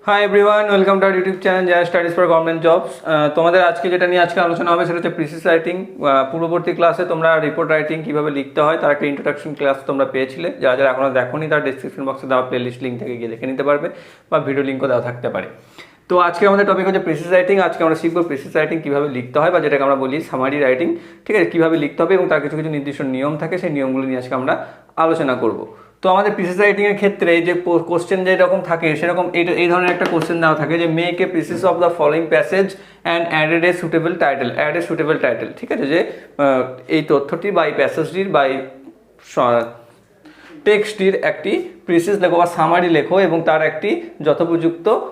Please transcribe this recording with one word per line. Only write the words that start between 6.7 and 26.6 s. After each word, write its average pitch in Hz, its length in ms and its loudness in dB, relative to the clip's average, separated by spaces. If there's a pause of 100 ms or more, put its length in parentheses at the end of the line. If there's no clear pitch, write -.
ক্লাসে 170 320 2
তোমরা 160 340 2
রিপোর্ট 151 320 -2
রাইটিং 156 320 0
কীভাবে 151 280 -2
লিখতে 139 300 -4
হয় 156 160 2
তার 147 140 2
একটা 143 140 0
ইন্ট্রোডাকশন 143 480 -4
ক্লাস 139 240 0 (100)
তোমরা 139 180 0
পেয়েছিলে। 135 460 -4 (100)
যারা 131 140 4
যারা 135 140 2
এখনও 131 200 0
দেখোনি 131 380 -2
তার 147 160 0
ডেসক্রিপশন 135 420 -6
বক্সে 135 220 -6
দেওয়া 127 220 2
প্লেলিস্ট 123 340 -6
লিংক 123 160 -6
থেকে 123 180 -8
গিয়ে 117 120 -8
দেখে 110 160 -10
নিতে 131 180 -6
পারবে 147 240 0 (440)
বা 160 80 0
ভিডিও 139 240 -2
লিঙ্কও 135 240 -4
দেওয়া 120 160 0
থাকতে 120 260 -6
পারে। 92 180 -6 (600)
তো 180 100 2
আজকে 170 280 2
আমাদের 202 180 4
টপিক 190 200 0
হচ্ছে 190 220 0
প্রিসিস 165 240 -4
রাইটিং। 180 280 4
আজকে 170 240 0
আমরা 160 120 2
শিখবো 165 280 -2
প্রিসিস 139 320 -6
রাইটিং 156 240 0
কীভাবে 143 300 -2
লিখতে 127 300 -4
হয় 165 120 2
বা 175 80 2
যেটাকে 143 240 0
আমরা 139 120 2
বলি 131 260 -2
সামারি 139 380 -4
রাইটিং, 131 280 2 (380)
ঠিক 214 100 -2
আছে, 180 100 4
কীভাবে 160 320 0
লিখতে 147 260 -4
হবে 190 140 2
এবং 180 100 2
তার 151 140 2
কিছু 147 160 -6
কিছু 156 120 -6
নির্দিষ্ট 143 320 -6
নিয়ম 139 360 -4
থাকে, 165 200 -4
সেই 180 120 -4
নিয়মগুলো 135 400 -2
নিয়ে 127 120 -2
আজকে 127 140 -8
আমরা 131 180 -2 (500)
আলোচনা 156 400 0
করব। 104 160 0 (420)
তো 185 80 2
আমাদের 202 220 2
প্রিসিস 196 300 -4